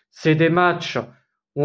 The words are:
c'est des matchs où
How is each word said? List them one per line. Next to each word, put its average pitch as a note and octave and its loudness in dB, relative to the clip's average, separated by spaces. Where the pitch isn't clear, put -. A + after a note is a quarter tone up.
c'est D#3 0
des E3 2
matchs E3+ 0
où C#3+ 0